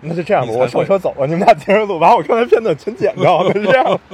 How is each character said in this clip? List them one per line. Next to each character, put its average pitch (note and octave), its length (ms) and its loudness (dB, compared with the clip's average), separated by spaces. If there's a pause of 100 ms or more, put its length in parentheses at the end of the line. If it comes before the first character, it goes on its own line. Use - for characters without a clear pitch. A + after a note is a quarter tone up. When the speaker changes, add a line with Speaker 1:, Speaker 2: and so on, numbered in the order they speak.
Speaker 1:
那 D#3+ 120 -8
就 E3+ 80 -6
这 D#3 100 -4
样 C#3+ 140 2
吧， A2+ 60 -6
Speaker 2:
你 - 20 -4
才 B2 60 -2
会 B2+ 60 4
Speaker 1:
我 - 20 -2
上 D#3 180 -2
车 G3 140 0
走 D#3 180 -4
了， C3+ 80 -2
你 D#3 80 -2
们 E3+ 100 -2
俩 A3+ 120 4
接 F#3+ 180 -8
着 G#3+ 120 -2
录， F#3+ 140 -6
把 F#3 160 6
我 F3+ 60 0
刚 A3+ 180 0
才 A#3+ 60 0
片 - 180 2
段 E3+ 140 -2
全 - 180 -10
剪 - 200 -2
掉， F3+ 360 2
就 G#3 120 -2
这 - 120 -2
样。 B3+ 240 2 (140)